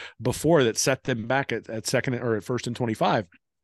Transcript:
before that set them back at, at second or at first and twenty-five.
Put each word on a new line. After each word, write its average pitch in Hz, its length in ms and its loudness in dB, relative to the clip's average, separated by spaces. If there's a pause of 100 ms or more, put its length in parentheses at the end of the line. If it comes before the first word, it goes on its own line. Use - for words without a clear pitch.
(220)
before 143 420 4
that 113 140 2
set - 260 0
them 113 240 -2
back 131 240 0
at, 110 180 -6
at 110 160 -6
second 127 300 0
or 117 220 0
at 101 80 -6
first 123 200 -4
and 120 100 -4
twenty-five. 123 520 0 (360)